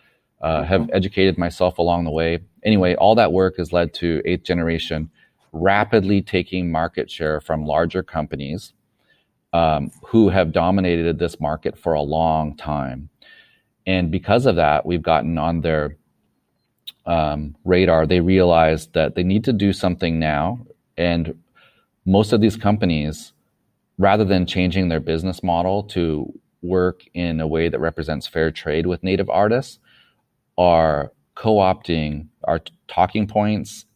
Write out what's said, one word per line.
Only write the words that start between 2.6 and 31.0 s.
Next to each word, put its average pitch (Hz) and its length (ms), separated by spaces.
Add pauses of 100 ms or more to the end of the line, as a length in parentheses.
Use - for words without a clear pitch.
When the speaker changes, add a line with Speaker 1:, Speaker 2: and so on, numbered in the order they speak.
Speaker 1:
Anyway, 92 320
all 104 220
that 104 140
work 92 280
has 85 160
led 85 200
to 85 300
eighth 90 200
generation 82 680 (420)
rapidly 98 720
taking 90 500
market 80 380
share 78 320
from 78 240
larger 82 360
companies, 76 720 (800)
um, 80 380 (160)
who 110 220
have 87 240
dominated 85 680
this 82 220
market 76 360
for 82 160
a 76 80
long 78 560
time. 71 520 (760)
And 92 240
because 104 380
of 104 80
that, 76 320
we've 85 160
gotten 80 360
on 82 240
their, 76 340 (1080)
um, 76 600
radar. 87 420
They 90 140
realized 82 720
that 80 240
they 90 80
need 98 200
to 131 80
do 101 200
something 87 480
now. 80 400 (360)
And 85 400 (720)
most 101 260
of 113 80
these 107 160
companies, 85 760 (640)
rather 101 260
than 92 220
changing 90 420
their 80 120
business 82 420
model 92 420
to 82 480 (300)
work 90 420 (100)
in 85 260
a 80 60
way 80 220
that 80 100
represents 78 480
fair 80 240
trade 80 360
with 90 160
Native 95 280
artists, 107 480 (800)
are 82 560 (220)